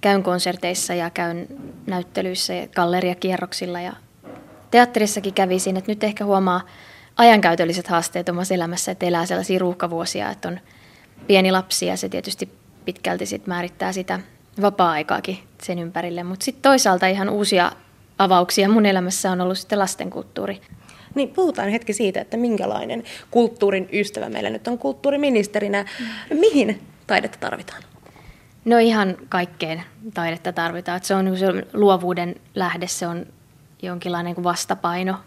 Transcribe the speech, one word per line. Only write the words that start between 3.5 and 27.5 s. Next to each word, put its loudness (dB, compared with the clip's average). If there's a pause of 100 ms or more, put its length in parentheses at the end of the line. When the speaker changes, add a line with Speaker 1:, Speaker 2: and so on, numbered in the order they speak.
Speaker 1:
ja -10 (760)
teatterissakin 4
kävisin, 0
että -6
nyt -2
ehkä -2
huomaa 2 (560)
ajankäytölliset 6
haasteet -2
omassa -2
elämässä, -4
että -4
elää 0
sellaisia -2
ruuhkavuosia, -4
että -10
on -8 (680)
pieni 6
lapsi -2
ja -2
se -6
tietysti -8 (360)
pitkälti -6
sit -8
määrittää -6
sitä -6 (420)
vapaa-aikaakin 2 (240)
sen -4
ympärille. -6
Mut -8
sit -6
toisaalta 6
ihan 0
uusia 2 (460)
avauksia 4
mun 6
elämässä 0
on 0
ollut 0
sitten -4
lastenkulttuuri. -6 (540)
Speaker 2:
Niin, -2
puhutaan 0
hetki -2
siitä, 0
että -6
minkälainen -2 (280)
kulttuurin 2
ystävä -4
meillä -4
nyt -8
on -4
kulttuuriministerinä. -2 (540)
Mihin 4 (260)
taidetta 0
tarvitaan? -10 (840)